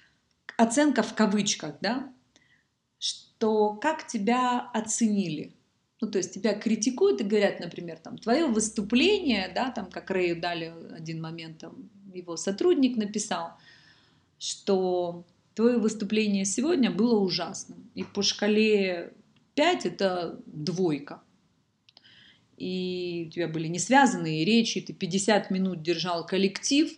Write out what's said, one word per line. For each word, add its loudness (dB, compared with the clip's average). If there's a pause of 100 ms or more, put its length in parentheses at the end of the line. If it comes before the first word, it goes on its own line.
(560)
оценка 4
в -4
кавычках, 0
да, -4 (840)
что 0
как -2
тебя 0
оценили. -2 (460)
Ну, -4
то 0
есть -4
тебя 0
критикуют 0
и -2
говорят, 2
например, -12
там, -14
твоё 2
выступление, 2
да, -2
там, -8
как -10
Рэю 0
Далио -6 (200)
один -10
момент, -12
там, -18 (240)
его -10
сотрудник 2
написал, -4 (840)
что -2 (300)
твоё 4
выступление 0
сегодня 2
было 4
ужасным, -4
и -8
по -4
шкале 2 (400)
пять — 2
это -2
двойка. -2 (1400)
И -4
у -16
тебя -2
были -4
несвязанные 4
речи, 4
ты -12
пятьдесят 2
минут -2
держал -2
коллектив, 2